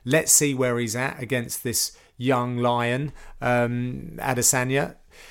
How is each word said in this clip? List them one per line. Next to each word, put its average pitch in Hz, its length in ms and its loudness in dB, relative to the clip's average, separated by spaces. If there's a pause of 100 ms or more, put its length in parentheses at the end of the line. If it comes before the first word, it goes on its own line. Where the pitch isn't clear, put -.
Let's 151 260 2
see 143 240 4
where 123 240 2
he's 117 160 -2
at 131 260 -4
against 123 440 -4
this - 320 -2 (220)
young 123 400 0
lion, 120 540 0 (280)
um, 123 800 0
Adesanya. 127 800 0 (340)